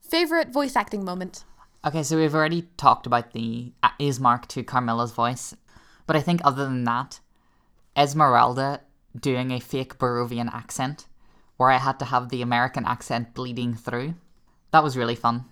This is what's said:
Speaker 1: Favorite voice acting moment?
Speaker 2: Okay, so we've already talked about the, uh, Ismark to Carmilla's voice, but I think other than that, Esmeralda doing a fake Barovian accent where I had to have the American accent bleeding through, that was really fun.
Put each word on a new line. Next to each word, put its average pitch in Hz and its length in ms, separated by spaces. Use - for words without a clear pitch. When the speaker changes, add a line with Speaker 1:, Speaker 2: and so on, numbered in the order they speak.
Speaker 1:
Favorite 330 480
voice 269 260
acting 208 300
moment? 185 380
Speaker 2:
Okay, 151 180
so 151 140
we've 156 180
already 160 280
talked 127 280
about 120 280
the, 117 380
uh, - 60
Ismark 127 480
to 127 160
Carmilla's 120 480
voice, 120 440
but 156 80
I 151 60
think 165 220
other 139 220
than 127 200
that, 120 340
Esmeralda 135 880
doing 127 340
a 123 80
fake 131 380
Barovian 120 560
accent 131 540
where 127 140
I 127 60
had 135 220
to 135 60
have 123 240
the 123 120
American 120 440
accent 120 480
bleeding 123 420
through, 127 400
that 156 120
was 135 140
really 120 180
fun. 120 360